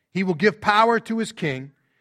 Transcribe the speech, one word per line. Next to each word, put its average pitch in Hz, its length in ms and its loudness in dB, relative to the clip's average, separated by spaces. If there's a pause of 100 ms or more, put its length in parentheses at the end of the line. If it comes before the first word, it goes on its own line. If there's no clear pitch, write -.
(120)
He 185 120 -2
will 185 100 -2
give 185 280 0
power 220 400 2
to 226 180 -6
his 220 120 -6
king. 139 420 -6 (280)